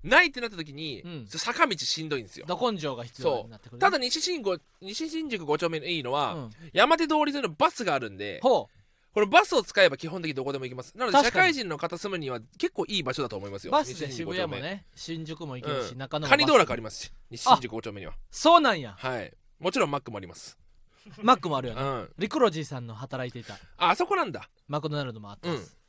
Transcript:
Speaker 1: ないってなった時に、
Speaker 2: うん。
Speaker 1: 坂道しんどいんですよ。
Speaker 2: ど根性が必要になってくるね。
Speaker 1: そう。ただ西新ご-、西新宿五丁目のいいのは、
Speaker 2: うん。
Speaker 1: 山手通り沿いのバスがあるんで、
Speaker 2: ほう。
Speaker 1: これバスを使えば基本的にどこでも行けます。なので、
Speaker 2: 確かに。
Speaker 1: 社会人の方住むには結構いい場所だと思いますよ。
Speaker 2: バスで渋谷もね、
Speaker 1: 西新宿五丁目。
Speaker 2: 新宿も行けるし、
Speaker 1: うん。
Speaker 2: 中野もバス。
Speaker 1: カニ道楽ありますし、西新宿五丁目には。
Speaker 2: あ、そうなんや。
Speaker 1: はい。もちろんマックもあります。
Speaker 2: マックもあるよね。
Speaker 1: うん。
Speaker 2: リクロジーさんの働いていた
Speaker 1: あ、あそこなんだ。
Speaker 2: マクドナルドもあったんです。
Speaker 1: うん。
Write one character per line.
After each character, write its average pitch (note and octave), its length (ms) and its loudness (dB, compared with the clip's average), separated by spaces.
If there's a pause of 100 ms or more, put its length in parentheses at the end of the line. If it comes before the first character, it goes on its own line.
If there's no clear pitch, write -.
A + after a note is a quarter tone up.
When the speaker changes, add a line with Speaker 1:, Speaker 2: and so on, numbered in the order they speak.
Speaker 1:
な D4 200 6
い E4+ 40 4
っ C#4 40 -2
て B3 100 -8
な A#3 60 -4
っ - 20 -4
た G3+ 80 -12
時 D3+ 160 -10
に、 C#3+ 300 -10
Speaker 2:
う E3+ 40 -14
ん。 C#3+ 200 -12
Speaker 1:
坂 A#3 400 0
道 G#3 100 -2
し D#3 260 -4
ん D#3 60 -6
ど D3 80 0
い A#2+ 40 -4
ん G#2 40 -12
で F2+ 60 -18
す - 80 -14
よ。 - 60 -14
Speaker 2:
ど F#3 260 0
根 F#3+ 80 -4
性 C#3+ 160 -4
が A#2 80 -10
必 - 180 -14
要 C3+ 220 2
に A2+ 60 -14
な A2 80 -18
っ - 20 -20
て - 100 -20
く - 20 -18
る A#2+ 60 -16
ね。 B2 40 0
Speaker 1:
そ G4 60 6
う。 G4 40 6
た - 0 -
だ E4 60 2
西 B3+ 240 -2
新 E4+ 200 -2
ご-、 F#3+ 160 0 (240)
西 G#3+ 280 -8
新 D#4 200 -6
宿 F#3+ 160 -4
五 D3 120 2
丁 E3+ 120 0
目 D#3+ 100 -2
の C3+ 60 -10
い E3+ 140 -2
い C3+ 40 -6
の B2 80 -4
は、 C#3+ 220 0
Speaker 2:
う E3 60 -6
ん。 A#2 100 -10 (240)
Speaker 1:
山 C4 240 6
手 D#4+ 100 0
通 D#4 80 2 (100)
り D4 60 -2
沿 C#4+ 80 -4
い - 20 -2
の A3 80 -2
バ C#4+ 220 2
ス B3 120 -6
が E3 120 2
あ C3 40 0
る A2+ 100 -4
ん F#2+ 80 -12
で、 G2+ 260 -6
Speaker 2:
ほ G#3 280 4
う。 - 60 -20 (360)
Speaker 1:
こ G#3 60 2
れ G#3 60 6
バ D4+ 180 8
ス F#4+ 100 -2
を B3 100 4
使 - 200 4
え E3+ 60 8
ば C#3 80 -2
基 D#3+ 100 -8
本 F3+ 140 -6
的 D#3+ 80 -4
に C3+ 60 -4
ど C3 80 -4
こ C#3 100 -2
で C#3 60 -4
も C3 60 -6
行 B2 40 -8
け B2+ 60 -12
ま B2+ 80 -10
す。 - 120 -18
な A#3+ 100 -2
の G#3+ 60 0
で、 C4+ 60 8
Speaker 2:
確 C#4+ 60 8
か A#3 60 6
に。 - 40 -2
Speaker 1:
社 - 60 2 (100)
会 D#4+ 40 2
人 A#3 160 -4
の D3+ 80 -4
方 E3+ 200 -4
住 G3+ 140 -6
む F#3 60 -4
に C#3+ 120 -6
は B2 100 -6 (180)
結 - 160 -2
構 - 120 -2
い G#2+ 140 -2
い D#3 40 -4
場 B2+ 100 -2
所 D3 100 -2
だ A#2+ 60 -4
と A2 60 -8
思 G2 120 -8
い G2 40 -8
ま G2 80 -8
す - 60 -12
よ。 - 60 -4
Speaker 2:
バ D4 120 4
ス B2+ 160 -8
で C#3+ 120 -6
渋 E3 240 -6
谷 F3+ 120 -2
も C#3+ 80 -8
ね、 F#3+ 300 -8 (100)
Speaker 1:
西 E3 200 -10
新 D#3+ 120 -8
宿 D#3+ 180 -10
五 - 20 -10
丁 B2+ 100 -8
目。 - 0 -
Speaker 2:
新 B2 80 -12
宿 - 20 -4
も D3 60 -2
行 C3+ 60 -2
け - 20 -2
る G#2+ 60 -4
し、 - 40 -8
Speaker 1:
う A#2+ 40 -12
ん。 - 20 -12
Speaker 2:
中 C3+ 220 -6
野 D3+ 80 -4
も - 20 -2
バ - 0 -
ス。 - 0 -
Speaker 1:
カ C#4 80 6
ニ D4 80 2
道 D4 120 6
楽 D3 140 4
あ A#2+ 40 -2
り A#2 60 -8
ま A2 100 -10
す - 140 -10
し、 - 60 -16 (180)
西 A#2 120 -12
新 B3 200 6
宿 A#2 100 -6
五 A2 100 -6
丁 G#2+ 100 -8
目 G2+ 100 -12
に E2 60 -12
は。 D2 60 -12
Speaker 2:
あ、 - 20 -12 (160)
そ E4+ 260 8
う D#4+ 40 10
な B3+ 100 4
ん F3 80 -2
や。 A2 180 -10
Speaker 1:
は B2+ 220 -4
い。 F2 140 -10 (260)
も E3+ 120 -2
ち C#4 80 -2
ろ F#3+ 60 4
ん C#3+ 60 -4
マ C#3+ 60 -2
ッ C3+ 40 -4
ク B2 100 -14
も G#2 60 -8
あ G2 40 -8
り F#2 60 -14
ま - 80 -16
す。 - 220 -16 (640)
Speaker 2:
マ A#3 120 4
ッ A3 40 4
ク F3+ 120 -6
も C#3+ 80 0
あ B2+ 40 0
る B2+ 80 -6
よ G#2+ 60 -8
ね。 B2+ 60 -4
Speaker 1:
う C3+ 40 0
ん。 B2+ 240 -4 (100)
Speaker 2:
リ G3+ 100 -2
ク D4+ 100 -2
ロ A#3 100 8
ジ D#3 120 -4
ー - 20 -6
さ C3+ 160 -8
ん A#2+ 80 -10
の A2 80 -12
働 B2+ 320 -6
い A#2+ 40 -8
て A#2+ 80 -12
い A2+ 40 -14
た G2+ 120 -14 (220)
Speaker 1:
あ、 E3+ 120 4
あ - 60 6
そ F4 120 0
こ G4+ 80 2
な F4 80 2
ん G#3 80 -4
だ。 - 180 -12 (180)
Speaker 2:
マ D3 140 -2
ク D#3 80 -6
ド D3+ 60 -4
ナ C#3+ 80 -2
ル B2+ 80 -6
ド A2 80 -14
も G#2 120 -16
あ - 20 -14
っ G2+ 60 -20
た F3 100 -6
ん - 20 -2
で D3 60 -2
す。 G2 60 -8
Speaker 1:
う - 20 -14
ん。 - 120 -20 (120)